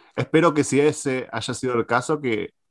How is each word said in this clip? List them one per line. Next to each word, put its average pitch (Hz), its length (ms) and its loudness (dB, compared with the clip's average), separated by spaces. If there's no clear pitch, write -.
Espero 165 380 2
que 151 100 2
si 135 160 0
ese 143 520 0
haya 113 240 -6
sido 127 180 -4
el 117 140 2
caso, 127 340 0
que 110 320 -4